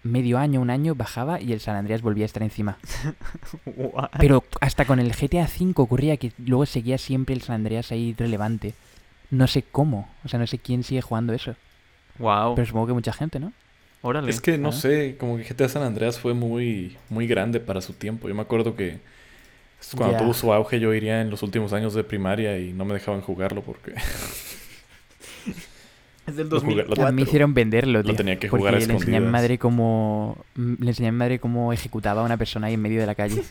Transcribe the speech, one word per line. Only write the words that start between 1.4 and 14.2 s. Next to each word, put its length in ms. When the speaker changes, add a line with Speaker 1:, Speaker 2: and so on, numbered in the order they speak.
Speaker 1:
y 120
el 60
San 160
Andreas 260
volvía 240
a 20
estar 180
encima. 340
Speaker 2:
<laughs> 400
What? 440
Speaker 1:
Pero 240
hasta 240
con 160
el 120
G 160
T 120
A 80
cinco 340
ocurría 340
que 220
luego 280
seguía 320
siempre 360
el 80
San 140
Andreas 340
ahí 260
relevante. 580
No 160
sé 200
cómo, 400
o 40
sea, 100
no 80
sé 120
quién 260
sigue 180
jugando 300
eso. 240
Speaker 2:
Wow. 340
Speaker 1:
Pero 140
supongo 180
que 60
mucha 200
gente, 280
¿no? 120
Speaker 2:
Órale. 280